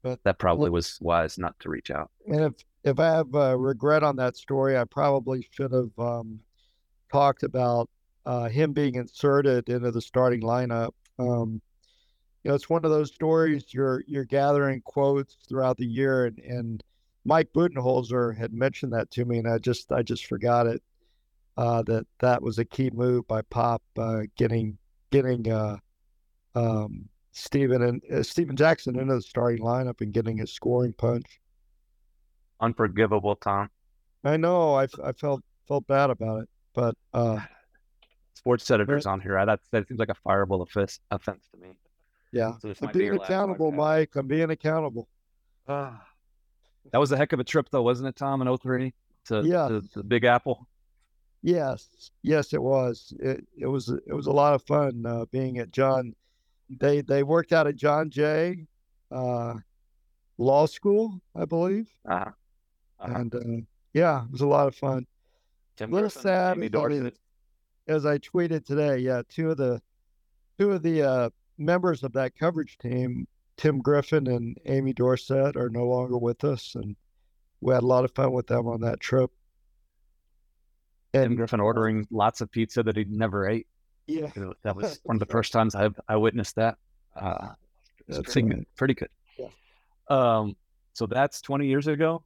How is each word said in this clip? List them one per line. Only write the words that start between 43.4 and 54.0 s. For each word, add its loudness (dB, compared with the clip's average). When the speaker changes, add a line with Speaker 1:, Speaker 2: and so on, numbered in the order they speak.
Speaker 2:
podcast. -4
Speaker 1:
Mike. 0
I'm -4
being 0
accountable. -4
Speaker 2:
Ah. -8
That 2
was 4
a 2
heck 2
of -2
a -2
trip, 0
though, 2
wasn't 2
it, -10
Tom, -2
in 0
oh 2
three -4
to, 0
Speaker 1:
Yeah. 2
Speaker 2:
to -2
the -10
Big 0
Apple? 2
Speaker 1:
Yes. -4
Yes, 0
it -2
was. 0
It, -4
it -6
was, -4
it -6